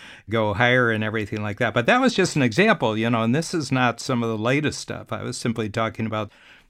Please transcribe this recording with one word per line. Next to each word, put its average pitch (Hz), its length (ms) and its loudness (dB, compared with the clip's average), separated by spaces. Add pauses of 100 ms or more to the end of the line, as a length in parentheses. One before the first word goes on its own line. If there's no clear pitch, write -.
(300)
go 107 240 0
higher 123 360 4
and 107 140 0
everything 107 380 -4
like 104 160 -4
that. 113 160 0
But 120 120 0
that 240 140 4
was 254 140 2
just 185 220 0
an 185 60 2
example, 127 540 2
you 113 140 0
know, 117 120 2
and 113 120 2
this 160 180 -2
is 151 200 -4
not 127 280 2
some 120 220 -2
of 117 60 -2
the 113 100 -2
latest 131 420 0
stuff. - 320 -10
I 104 100 -8
was 120 140 -6
simply 113 320 -2
talking 113 380 -2
about 107 240 -4 (400)